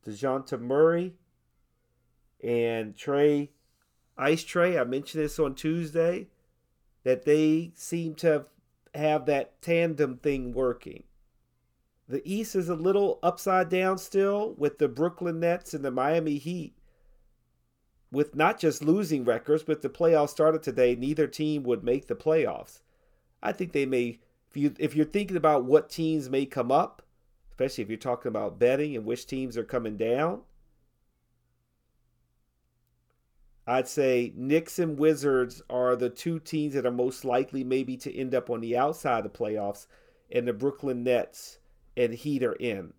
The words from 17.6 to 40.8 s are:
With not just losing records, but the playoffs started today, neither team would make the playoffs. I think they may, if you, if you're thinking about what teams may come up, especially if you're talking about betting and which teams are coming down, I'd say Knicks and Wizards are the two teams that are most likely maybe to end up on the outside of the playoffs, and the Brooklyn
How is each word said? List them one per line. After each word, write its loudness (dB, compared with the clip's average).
With -2
not 2
just 0
losing 2
records, 2
but -4
the -4
playoffs 2
started 2
today, 2
neither 0
team -4
would 0
make 0
the -4
playoffs. -2
I -2
think -6
they 2
may, -2
if -14
you, 0
if -2
you're 4
thinking -2
about 4
what 4
teams -2
may 0
come -4
up, 0
especially -4
if -6
you're -6
talking -4
about -4
betting 2
and -6
which -6
teams -6
are -4
coming -4
down, 0
I'd 0
say 2
Knicks 0
and -2
Wizards 2
are 2
the -2
two -6
teams -4
that 0
are 2
most -2
likely -2
maybe -2
to -10
end -4
up 0
on -2
the -2
outside 0
of -8
the -20
playoffs, -4
and 0
the 0
Brooklyn -4